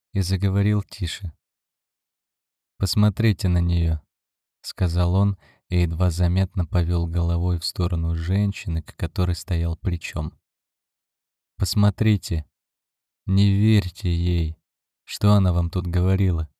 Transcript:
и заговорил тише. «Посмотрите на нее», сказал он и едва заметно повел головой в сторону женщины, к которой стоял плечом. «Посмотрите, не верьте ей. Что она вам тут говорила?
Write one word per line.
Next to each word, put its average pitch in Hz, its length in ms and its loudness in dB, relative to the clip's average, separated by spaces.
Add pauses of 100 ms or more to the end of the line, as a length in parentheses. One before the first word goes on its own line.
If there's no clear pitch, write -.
(120)
и 98 80 -4
заговорил 98 640 0
тише. - 480 -8 (1500)
«Посмотрите 107 720 0
на 90 140 2
нее», 85 400 0 (580)
сказал 87 560 -2
он 98 220 2 (320)
и 87 140 2
едва 85 280 0
заметно 90 540 0
повел 85 420 0
головой 85 520 0
в - 40 -10
сторону 85 500 -2
женщины, 90 680 -2
к - 140 -18
которой 87 400 -2
стоял 85 400 -4
плечом. 80 600 -6 (1200)
«Посмотрите, 101 880 0 (800)
не 98 260 2
верьте 98 600 2
ей. 85 440 0 (480)
Что - 260 0
она 95 220 4
вам 85 160 0
тут 90 180 -4
говорила? 90 600 0 (100)